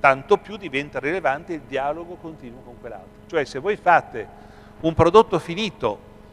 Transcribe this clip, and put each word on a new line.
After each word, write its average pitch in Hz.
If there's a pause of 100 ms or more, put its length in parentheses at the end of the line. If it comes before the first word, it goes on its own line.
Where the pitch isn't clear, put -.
tanto 135
più 208
diventa 143
rilevante 151
il 151
dialogo 147
continuo 139
con 123
quell'altro. 104
Cioè, 151
se 135
voi 196
fate 127 (540)
un 160
prodotto 170
finito, 170 (260)